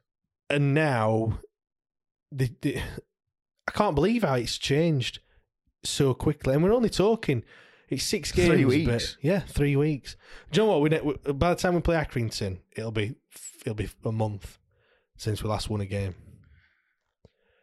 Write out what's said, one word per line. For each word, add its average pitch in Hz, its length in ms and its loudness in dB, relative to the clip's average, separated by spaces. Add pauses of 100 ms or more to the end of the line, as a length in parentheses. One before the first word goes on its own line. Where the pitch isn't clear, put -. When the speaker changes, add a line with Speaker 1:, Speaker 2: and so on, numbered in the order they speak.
(480)
Speaker 1:
And 143 240 2
now, 113 680 2 (920)
the, 131 200 -2 (100)
the, 143 180 -2
I - 920 -12
can't 202 240 2
believe 208 260 2
how 147 120 2
it's 123 240 -2
changed 147 600 0 (640)
so 135 320 0
quickly. - 400 -2
And 151 80 4
we're 196 120 4
only 233 160 2
talking, 190 520 2 (460)
it's 131 160 -4
six 175 280 -4
Speaker 2:
Three 180 140 4 (180)
Speaker 1:
games, 139 220 2
but 123 60 2
Speaker 2:
weeks. - 300 -4
Speaker 1:
yeah, 170 180 0
three 143 360 0
weeks. 147 400 -2 (340)
Do 160 100 2
you 220 60 4
know 208 60 4
what? 151 100 4
We 156 80 4
ne-, 156 100 2
we, 143 320 -4
by 151 180 2
the 170 100 0
time 180 140 2
we 170 60 2
play 165 160 0
Accrington, 113 600 -4 (180)
it'll 113 160 -8
be, 107 240 -4 (460)
it'll 113 120 -6
be 104 140 -6 (160)
a 117 80 -4
month 110 460 -6 (600)
since 104 240 -4
we 110 80 -4
last 104 180 -4
won 104 140 -4
a 98 40 -6
game. 98 280 -6 (1500)